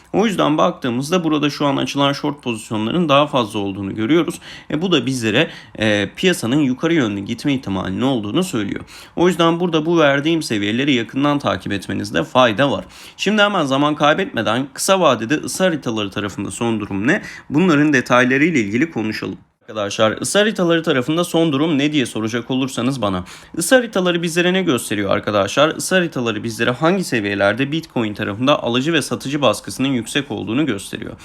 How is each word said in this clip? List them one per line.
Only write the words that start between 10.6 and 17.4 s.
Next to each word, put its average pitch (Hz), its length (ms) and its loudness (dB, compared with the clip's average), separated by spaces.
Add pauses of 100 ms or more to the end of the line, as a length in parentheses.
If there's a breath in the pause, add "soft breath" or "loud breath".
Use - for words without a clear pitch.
yakından 127 340 0 (120)
takip 101 340 -4
etmenizde 101 520 -4
fayda 127 460 2
var. 95 140 -4 (320 loud breath)
Şimdi 208 260 2
hemen 202 220 2
zaman 143 300 2
kaybetmeden 147 800 0
kısa 190 260 2
vadede 123 340 2
ısı 156 300 -2
haritaları 123 460 -2
tarafında 101 400 -6
son 110 300 -2
durum 101 260 -4
ne? 196 160 2 (280 loud breath)